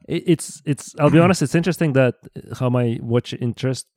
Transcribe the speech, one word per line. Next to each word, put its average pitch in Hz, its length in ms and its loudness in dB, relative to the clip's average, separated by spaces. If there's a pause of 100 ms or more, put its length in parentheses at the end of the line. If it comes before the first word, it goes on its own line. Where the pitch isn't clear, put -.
it, 170 180 -6
it's, - 380 -2
it's, - 340 -6
I'll 147 120 4
be 151 100 6
honest, 175 220 4
it's 135 120 -4
interesting 170 380 0
that, 127 220 4 (200)
uh, - 240 -14
how 127 120 0
my 120 320 0
watch 120 320 -2
interest 123 520 -6 (100)